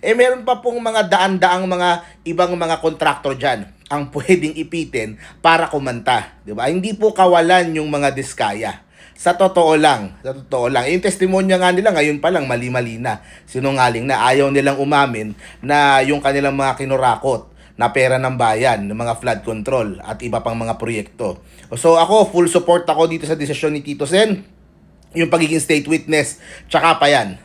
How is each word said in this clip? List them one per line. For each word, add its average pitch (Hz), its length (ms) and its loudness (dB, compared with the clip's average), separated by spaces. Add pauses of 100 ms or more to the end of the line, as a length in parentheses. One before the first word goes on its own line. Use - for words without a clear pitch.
eh 202 160 0
meron 247 280 2
pa 247 160 -2
pong 240 200 -4
mga 220 280 -2
daan-daang 185 600 2
mga 180 200 0 (400)
ibang 175 280 0
mga 165 280 -2
kontraktor 147 520 -2
dyan 120 320 -4 (240)
ang 143 160 -6
pwedeng 151 480 -2
ipitin 131 640 -8 (240)
para 165 240 4
kumanta, 123 800 -4
di 104 80 -10
ba? 117 80 -4
Hindi 185 320 -2
po 214 160 2
kawalan 175 640 4
yung 151 160 -4
mga 143 240 0
diskaya. 107 640 -6 (320)
Sa 175 240 0
totoo 175 400 4
lang, 127 480 2
sa 131 80 -6
totoo 131 400 -4
lang. 127 160 0
Yung 180 160 0
testimonya 190 560 2
nga 180 80 4
nila, 190 240 2
ngayon 151 240 0
pa 156 160 0
lang, 147 160 -2
mali-mali 120 480 -4
na. 113 240 -6 (240)
Sinungaling 127 640 -2
na. 117 160 0
Ayaw 139 240 4
nilang 139 320 0
umamin 131 560 0 (240)
na 143 400 4
yung 143 240 -2
kanilang 139 320 0
mga 135 240 -2
kinurakot 131 720 -2 (240)
na 117 160 0
pera 131 240 2
ng 127 240 -2
bayan, 110 480 0
ng 104 80 -8
mga 117 240 -6
flood 117 240 -4
control 110 560 -4
at 107 240 -12
iba 117 160 -4
pang 117 160 -6
mga 113 240 -6
proyekto. 110 640 -8 (320)
So 165 240 4
ako, 196 320 4
full 170 160 4
support 170 400 2
ako 160 180 4
dito 160 220 -6
sa 160 80 -2
desisyon 147 400 -4
ni 147 80 -8
Tito 143 240 -6
Sen, 196 340 0 (680)
yung 165 160 -2
pagiging 160 320 0
state 151 240 0
witness, 156 560 -2 (320)
tsaka 160 240 4
pa 147 160 4
yan. 107 320 0